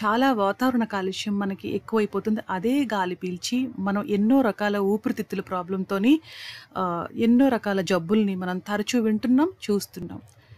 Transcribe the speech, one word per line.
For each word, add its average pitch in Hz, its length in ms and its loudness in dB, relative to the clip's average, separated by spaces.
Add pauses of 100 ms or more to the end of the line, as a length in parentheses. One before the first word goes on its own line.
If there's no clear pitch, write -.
చాలా 247 300 4
వాతావరణ 226 500 0
కాలుష్యం 202 560 -4
మనకి 196 300 -6
ఎక్కువైపోతుంది. 208 800 -2
అదే 226 340 0
గాలి 196 320 -2
పీల్చి 185 540 -4 (100)
మనం 202 260 -2
ఎన్నో 214 360 4
రకాల 208 360 0
ఊపిరితిత్తుల 202 640 -2
ప్రాబ్లంతోని, 190 800 0 (560)
ఆ, 175 380 -2
ఎన్నో 240 320 6
రకాల 202 340 0
జబ్బుల్ని 190 540 2
మనం 180 240 -4
తరచూ 208 420 -2
వింటున్నాం, 240 500 2 (200)
చూస్తున్నాం. 180 500 -6 (360)